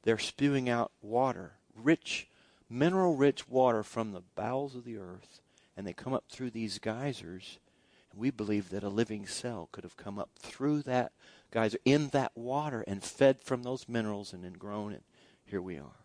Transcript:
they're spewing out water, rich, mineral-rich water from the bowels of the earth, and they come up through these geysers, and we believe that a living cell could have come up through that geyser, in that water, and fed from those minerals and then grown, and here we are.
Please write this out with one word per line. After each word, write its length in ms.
they're 140
spewing 520
out 320
water, 540
rich, 540
mineral-rich 800
water 340
from 300
the 100
bowels 380
of 120
the 120
earth, 440
and 100
they 60
come 220
up 160
through 220
these 280
geysers, 800
and 80
we 100
believe 380
that 140
a 60
living 380
cell 460
could 100
have 140
come 200
up 120
through 440
that 280
geyser, 360
in 240
that 260
water, 520
and 140
fed 400
from 220
those 240
minerals 460
and 100
then 80
grown, 400
and 100
here 160
we 160
are. 280